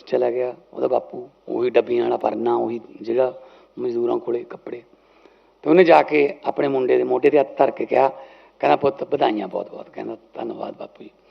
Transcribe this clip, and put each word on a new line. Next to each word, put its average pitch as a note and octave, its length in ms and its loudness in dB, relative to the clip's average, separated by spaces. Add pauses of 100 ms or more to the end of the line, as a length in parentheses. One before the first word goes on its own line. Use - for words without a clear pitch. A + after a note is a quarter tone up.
ਚਲਾ B2 240 0
ਗਿਆ, B2 240 -4 (180)
ਉਹਦਾ B2+ 160 -2
ਬਾਪੂ, B2 400 -4 (200)
ਉਹੀ A#2+ 220 -2
ਡੱਬੀਆਂ A#2+ 340 2
ਵਾਲਾ A#2+ 120 0
ਪਰਨਾ, A#2 380 -2
ਉਹੀ A#2 260 -2 (220)
ਜਿਹੜਾ B2+ 400 -2 (360)
ਮਜ਼ਦੂਰਾਂ A#2+ 400 -2
ਕੋਲੇ A#2+ 260 -4
ਕੱਪੜੇ। - 380 -14 (800)
ਤੇ D3 80 0
ਉਹਨੇ F3 140 8
ਜਾ D#3 180 8
ਕੇ C#3+ 420 0
ਆਪਣੇ C#3+ 240 -2
ਮੁੰਡੇ B2+ 280 2
ਦੇ B2 80 2
ਮੋਢੇ B2+ 260 2
ਤੇ C#3+ 100 4
ਹੱਥ - 180 -2
ਧਰ C3+ 120 4
ਕੇ A#2+ 160 -6
ਕਿਹਾ, C3 220 2 (500)
ਕਹਿੰਦਾ, - 180 2
"ਪੁੱਤ, C#3 280 -2
ਵਧਾਈਆਂ A2+ 440 -2
ਬਹੁਤ F#2 220 -6
ਬਹੁਤ।" - 200 -16
ਕਹਿੰਦਾ, A2+ 260 -10 (180)
"ਧੰਨਵਾਦ - 420 -10
ਬਾਪੂ - 280 -16
ਜੀ।" - 60 -20 (200)